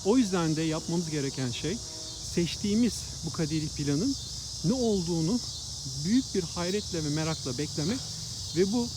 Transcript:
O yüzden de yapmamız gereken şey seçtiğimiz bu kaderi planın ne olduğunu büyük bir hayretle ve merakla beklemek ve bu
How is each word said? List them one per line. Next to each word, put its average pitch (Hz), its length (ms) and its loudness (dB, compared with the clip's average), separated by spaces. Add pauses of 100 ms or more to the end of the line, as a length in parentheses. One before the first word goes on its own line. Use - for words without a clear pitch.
O 226 140 6
yüzden 175 380 4
de 160 60 2
yapmamız 165 480 0
gereken 135 400 0
şey 156 280 -2 (560)
seçtiğimiz 202 580 2 (340)
bu 156 60 -4
kaderi 156 360 0
planın 151 480 0 (480)
ne 175 80 4
olduğunu 196 680 2 (640)
büyük 240 300 2
bir 190 80 2
hayretle 175 640 -2
ve 147 40 0
merakla 151 500 -2
beklemek 156 400 -2 (580)
ve 196 160 4
bu 240 240 2